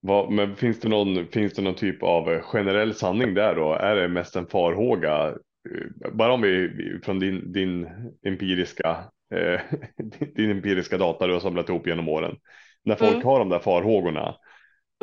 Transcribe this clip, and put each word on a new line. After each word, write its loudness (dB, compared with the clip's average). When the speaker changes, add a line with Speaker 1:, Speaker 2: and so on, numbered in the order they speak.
Speaker 1:
Vad, 2
men 2
finns 0
det -2
någon, 2
finns 0
det -4
någon 0
typ -2
av, 2
eh, 0
generell 0
sanning 0
där 4
då? 2
Är 2
det 2
mest -4
en -4
farhåga? 2
Eh, -10
bara 4
om 2
vi, 4
vi, -8
från -2
din, -2
din -2
empiriska, -2
eh, 0
<laughs> -20
din, -10
din 0
empiriska -2
data 0
du 2
har 0
samlat -2
ihop -2
genom -2
åren. -2
När 2
folk 4
Speaker 2:
Mm. -4
Speaker 1:
har 4
de 2
där 2
farhågorna, 0